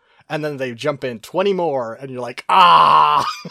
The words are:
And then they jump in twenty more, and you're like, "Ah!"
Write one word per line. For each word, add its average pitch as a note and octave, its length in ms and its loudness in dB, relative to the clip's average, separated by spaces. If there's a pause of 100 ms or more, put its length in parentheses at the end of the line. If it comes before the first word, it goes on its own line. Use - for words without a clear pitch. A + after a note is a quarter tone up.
(280)
And D3+ 160 -8
then D3 140 -6
they B2+ 160 -8
jump C#3 300 -6
in A#2+ 160 -6
twenty G3 340 -2
more, C#3+ 400 -4
and C#3 160 -16
you're B2 120 -12
like, B2 280 -12
"Ah!" D#3 760 6 (280)